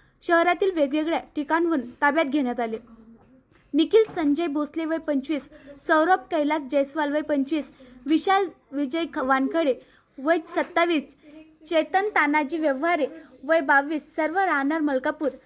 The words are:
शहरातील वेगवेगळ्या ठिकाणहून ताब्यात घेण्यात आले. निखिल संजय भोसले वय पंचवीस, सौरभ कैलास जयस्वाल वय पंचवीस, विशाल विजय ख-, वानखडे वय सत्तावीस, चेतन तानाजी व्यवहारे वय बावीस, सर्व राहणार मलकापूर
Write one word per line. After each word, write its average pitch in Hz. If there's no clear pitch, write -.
शहरातील 349
वेगवेगळ्या 302
ठिकाणहून 311
ताब्यात 285
घेण्यात 247
आले. 220
निखिल 330
संजय 320
भोसले 302
वय 320
पंचवीस, 294
सौरभ 330
कैलास 302
जयस्वाल 285
वय 302
पंचवीस, 294
विशाल 381
विजय 294
ख-, 294
वानखडे 269
वय 311
सत्तावीस, 339
चेतन 339
तानाजी 302
व्यवहारे 311
वय 320
बावीस, 285
सर्व 320
राहणार 311
मलकापूर 294